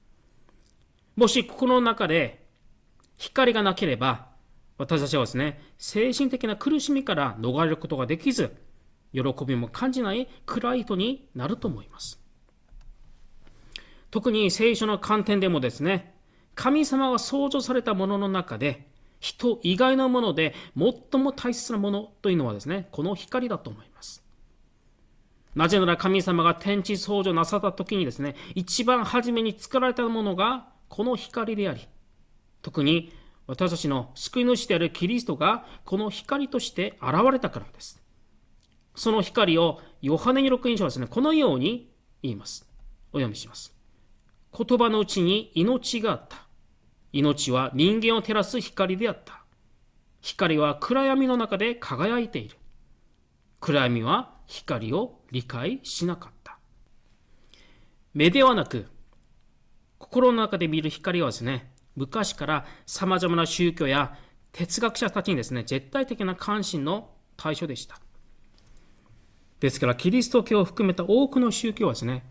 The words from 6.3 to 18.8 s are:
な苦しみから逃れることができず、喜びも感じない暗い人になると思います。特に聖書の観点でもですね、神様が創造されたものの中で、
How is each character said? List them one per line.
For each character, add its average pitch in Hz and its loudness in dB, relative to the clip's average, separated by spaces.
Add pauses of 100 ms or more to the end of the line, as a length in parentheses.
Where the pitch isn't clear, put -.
な 214 -2
苦 294 0
し 294 -2
み 269 0
か 196 -2
ら 127 0
逃 127 0
れ 160 2
る 156 -2
こ 160 -10
と 156 -4
が 127 -2
で 151 -2
き 262 0
ず、 170 -4 (560)
喜 131 -2 (240)
び 131 0
も 117 -2
感 254 -2
じ 254 -2
な 196 -2
い 254 -4 (180)
暗 240 -2
い 247 -2
人 196 -2
に 240 -2
な 131 -4
る 214 -4
と 226 -4
思 113 -8
い - -20
ま - -18
す。 - -14 (1900)
特 220 0
に 208 4
聖 226 4
書 214 0
の 208 0
観 208 0
点 208 2
で 190 2
も 160 2
で 123 0
す - -8
ね、 175 -2 (400)
神 294 4
様 269 0
が 247 2
創 277 -2
造 269 0
さ 254 -2
れ 254 0
た 226 0
も 190 0
の 202 0
の 196 -2
中 185 -4
で、 139 -4 (360)